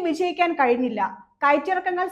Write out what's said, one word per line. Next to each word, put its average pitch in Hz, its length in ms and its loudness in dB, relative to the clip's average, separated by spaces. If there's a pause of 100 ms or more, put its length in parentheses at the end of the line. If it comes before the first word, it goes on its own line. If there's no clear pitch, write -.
വിജയിക്കാൻ 349 540 0
കഴിഞ്ഞില്ല. 240 420 0 (400)
കയറ്റിറക്കങ്ങൾ 359 720 0